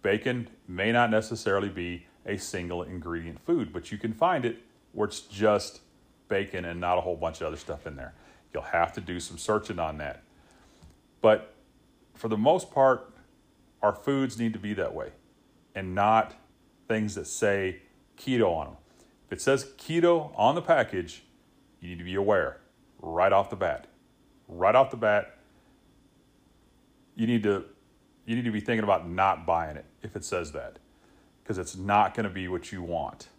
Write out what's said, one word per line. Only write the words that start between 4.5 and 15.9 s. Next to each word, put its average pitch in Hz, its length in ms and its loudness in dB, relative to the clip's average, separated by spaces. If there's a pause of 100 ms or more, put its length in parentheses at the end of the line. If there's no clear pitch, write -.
where 107 160 -2
it's - 120 -10
just 104 600 2 (480)
bacon 98 360 -2
and 85 160 -6
not 87 180 2
a - 40 2
whole 90 140 -2
bunch 80 240 -4
of 85 60 -4
other 78 100 -4
stuff - 300 -12
in 73 100 -12
there. 64 180 -14 (380)
You'll - 100 -6
have - 320 0
to 113 60 -6
do 87 200 -8
some 85 160 -12
searching 104 420 -2
on 78 200 -4
that. 73 240 -10 (960)
But 107 340 4 (600)
for - 140 -8
the 107 100 -2
most 156 320 2
part, 135 420 4 (720)
our 104 100 4
foods 135 460 -2
need 117 160 0
to 101 40 -8
be 104 160 -6
that 92 200 -4
way - 180 -8 (640)
and 92 200 -6